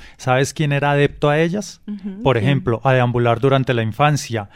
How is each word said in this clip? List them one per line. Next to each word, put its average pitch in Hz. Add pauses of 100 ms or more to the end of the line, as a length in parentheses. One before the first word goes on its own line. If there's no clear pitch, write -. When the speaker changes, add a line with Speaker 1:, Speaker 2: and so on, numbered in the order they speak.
(160)
Speaker 1:
¿sabes 131
quién 151
era 143
adepto 143
a 147
ellas? 170
Speaker 2:
Ujú, 202
Speaker 1:
Por 131
Speaker 2:
¿quién? 117
Speaker 1:
ejemplo, 127
a 135
deambular 120
durante 135
la 117
infancia, 113